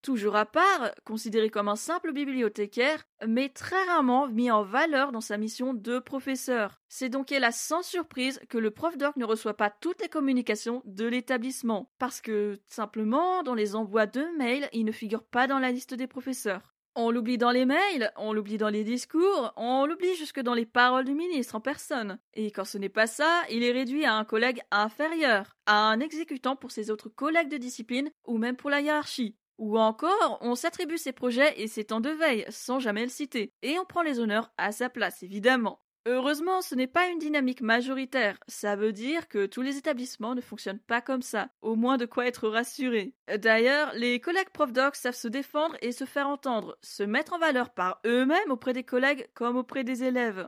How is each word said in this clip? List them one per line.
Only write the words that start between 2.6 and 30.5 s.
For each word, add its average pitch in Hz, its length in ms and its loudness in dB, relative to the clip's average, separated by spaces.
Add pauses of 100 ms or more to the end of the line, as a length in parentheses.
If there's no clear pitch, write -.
mais 247 220 2
très 370 380 -2
rarement 277 420 4
mis 233 240 2
en 214 100 6
valeur 277 480 2
dans 226 100 -6
sa 208 160 -4
mission 220 380 -4
de 233 240 -4
professeur. 254 880 -4
C'est 262 200 -6
donc, 269 240 -4
hélas, 247 280 2
sans 330 220 -2
surprise 269 560 -4 (100)
que 240 100 -2
le 214 120 2
prof 330 260 -4
doc 285 200 0
ne 247 80 -2
reçoit 220 320 -2
pas 208 140 2
toutes - 300 -6
les 330 80 -4
communications 247 760 0
de 208 220 -6
l'établissement. 240 920 -2
Parce 254 220 -6
que, 208 480 -2
simplement, 247 760 0
dans 247 120 -2
les 208 200 0
envois 214 320 2
de 254 180 -2 (140)
mails, 269 340 0
il 226 120 0
ne 214 80 0
figure 220 320 -6
pas 247 240 0
dans 269 100 2
la 254 140 2
liste 254 220 -6
des 247 120 -4
professeurs. 247 640 -6 (260)
On 233 140 2
l'oublie 240 280 0
dans 240 120 4
les 254 140 4
mails, 294 500 2
on 214 180 -4
l'oublie 214 240 -2
dans 214 120 2
les 208 160 0
discours, 294 720 2
on 254 280 2
l'oublie 359 300 0
jusque 311 240 -8
dans 240 160 0
les 233 100 2
paroles 247 400 4
du 269 100 0
ministre 302 420 -2
en 214 40 -2
personne. 240 600 -6 (140)
Et 214 180 -4
quand 196 120 -4
ce 202 140 -8
n'est 196 100 -4
pas 220 200 2
ça, 330 420 2
il 233 140 0
est 240 80 4
réduit 262 320 0
à 233 100 4
un 214 100 0
collègue 233 360 0 (100)
inférieur, 226 840 2 (100)
à 208 240 6
un 220 80 4
exécutant 302 560 -4
pour 269 160 -12
ses 214 220 -6
autres 214 160 -8
collègues 311 420 0
de 294 60 -6
discipline 247 560 -4 (160)
ou 233 100 0
même 240 160 0
pour 285 160 -6
la 285 100 2
hiérarchie. 285 540 -2 (240)
Ou 220 180 -2
encore, 302 640 4
on 240 140 0